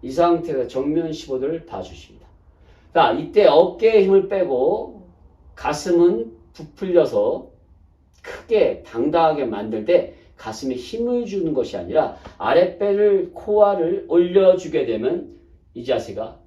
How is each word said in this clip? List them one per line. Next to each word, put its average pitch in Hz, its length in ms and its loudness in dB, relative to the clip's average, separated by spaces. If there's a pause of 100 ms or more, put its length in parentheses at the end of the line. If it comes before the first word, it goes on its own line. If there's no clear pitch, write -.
이 - 100 -14
상태에서 165 560 0
정면 156 460 -4
십오 135 260 -8
도를 156 280 -6
봐주십니다. - 600 -16 (680)
자, 160 180 4
이때 202 340 2
어깨에 190 580 4
힘을 190 240 2
빼고 160 800 -2 (480)
가슴은 175 800 0 (200)
부풀려서 - 960 -2 (720)
크게 - 640 -2
당당하게 151 600 0
만들 107 400 -8
때 - 320 0 (200)
가슴에 - 380 -8
힘을 233 520 -6
주는 185 260 -4
것이 127 240 -4
아니라 - 400 -2 (220)
아랫배를, 196 960 0
코어를 202 760 0
올려주게 180 760 2
되면 113 520 -6 (360)
이 117 100 -14
자세가 107 640 -8